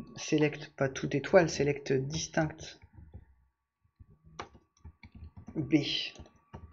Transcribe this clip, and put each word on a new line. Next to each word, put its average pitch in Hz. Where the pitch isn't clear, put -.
select, -
pas 135
toute 147
étoile, 156
select -
distinct 151
B. 156